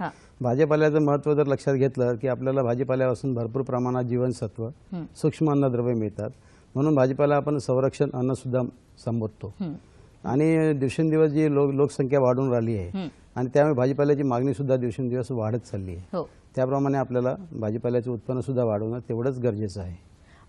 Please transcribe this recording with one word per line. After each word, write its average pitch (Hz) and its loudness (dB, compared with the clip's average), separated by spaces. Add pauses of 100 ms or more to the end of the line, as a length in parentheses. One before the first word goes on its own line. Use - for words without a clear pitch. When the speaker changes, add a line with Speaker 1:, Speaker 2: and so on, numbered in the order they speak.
Speaker 1:
हां. 180 -6 (320)
Speaker 2:
भाजीपाल्याचं 151 2
महत्त्व 147 2
जर 143 2
लक्षात 139 0
घेतलं 127 2
की 123 -4
आपल्याला 131 0
भाजीपाल्यापासून 127 0
भरपूर 117 -2
प्रमाणात 123 -2
जीवनसत्व, 120 -2
Speaker 1:
हं. 156 -12 (120)
Speaker 2:
सूक्ष्म 156 0
अन्नद्रव्ये 123 2
मिळतात, 107 -4 (440)
म्हणून 151 2
भाजीपाला 139 4
आपण 143 0
संरक्षण 131 0
अन्नसुद्धा 127 -2 (440)
संबोधतो. 110 -6
Speaker 1:
हं. 170 -6 (520)
Speaker 2:
आणि 156 2
दिवसेंदिवस 156 2
जी 151 2
लो-, 139 4
लोकसंख्या 139 2
वाढून 127 2
राहिली 113 0
आहे 87 -6
Speaker 1:
हं. 98 -6 (280)
Speaker 2:
आणि 127 -2
त्यामुळे 147 4
भाजीपाल्याची 139 2
मागणीसुद्धा 131 0
दिवसेंदिवस 123 -2
वाढत 113 -2
चालली 95 -8
आहे. 92 -10
Speaker 1:
हो. 170 -6 (280)
Speaker 2:
त्याप्रमाणे 139 0
आपल्याला 123 0 (260)
भाजीपाल्याचं 117 -2
उत्पन्नसुद्धा 123 -4
वाढवणं 110 -2
तेवढंच 123 -4
गरजेचं 107 -4
आहे. 90 -12 (400)